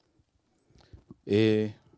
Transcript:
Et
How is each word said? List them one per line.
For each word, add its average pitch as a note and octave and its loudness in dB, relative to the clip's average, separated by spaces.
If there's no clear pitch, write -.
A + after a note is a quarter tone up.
Et G#2+ 2